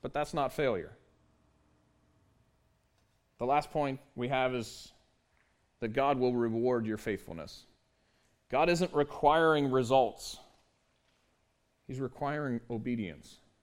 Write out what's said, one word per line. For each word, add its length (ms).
But 100
that's 220
not 180
failure. 400
The 80
last 240
point 300
we 140
have 260
is 380
that 140
God 240
will 160
reward 520
your 120
faithfulness. 680
God 180
isn't 240
requiring 760
results. 680
He's 140
requiring 600
obedience. 680